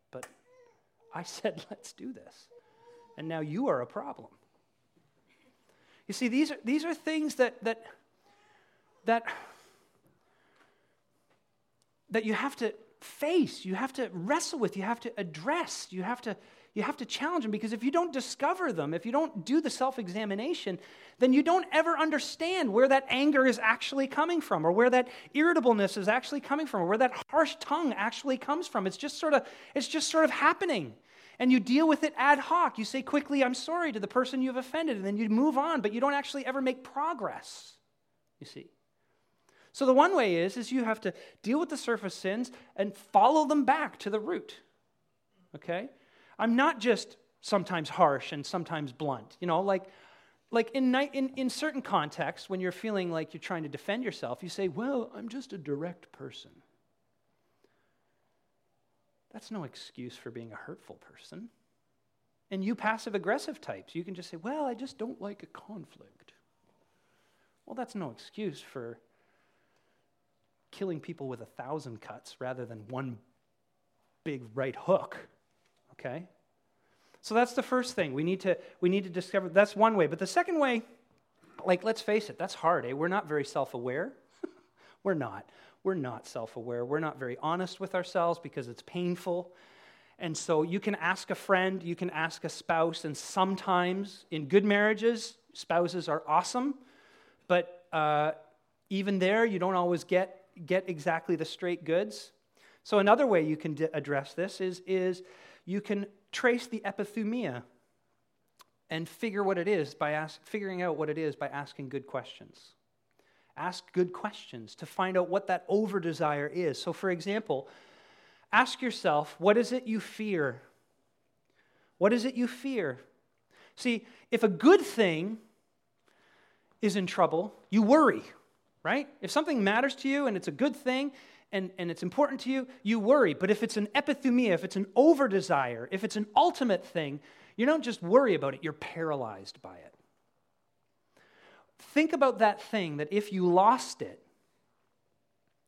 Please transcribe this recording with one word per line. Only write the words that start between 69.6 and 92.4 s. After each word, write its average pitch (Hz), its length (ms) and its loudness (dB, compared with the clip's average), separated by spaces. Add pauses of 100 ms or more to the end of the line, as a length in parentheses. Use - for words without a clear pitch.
killing 180 300 -6
people 156 280 -12
with 123 120 -10
a 113 60 -16
thousand 131 560 -10
cuts - 380 -18
rather 127 260 -8
than 110 220 -16
one 127 280 -6 (1080)
big 139 180 -8 (120)
right 131 220 -4
hook, - 400 0 (760)
okay? 143 340 -10 (960)
So - 120 -8
that's 240 200 4
the 269 80 0
first 247 320 -2
thing. 156 180 -2
We 143 120 -2
need 185 160 0
to, 185 180 0 (220)
we 180 80 4
need 196 160 2
to 185 60 -10
discover, 185 380 -4
that's 202 280 4
one 220 200 4
way. 160 120 6
But 160 100 -4
the 190 80 -4
second 349 320 0
way, 247 240 2 (800)
like, 185 200 2
let's 220 160 0
face 214 280 0
it, - 100 -12
that's 190 160 -6
hard, 160 300 2
eh? 123 80 -4
We're 151 160 -2
not 190 200 -2
very 147 160 0
self-aware. 135 680 -4 (300)
<laughs> - 640 -18
We're 196 100 0
not. 113 340 -6 (360)
We're 190 100 0
not 127 320 -6
self-aware. 120 580 -8
We're 147 160 -2
not 151 180 -6
very 123 240 -6
honest 175 380 -4
with 190 140 -10
ourselves 175 440 0
because 135 300 -10
it's 117 140 -16
painful. 180 680 -4 (680)
And 160 180 -6
so 156 260 2
you 170 180 -2
can - 140 -2
ask 175 360 -2
a 190 40 -2
friend, 190 480 2
you 170 140 -6
can 180 140 -4
ask 160 340 -6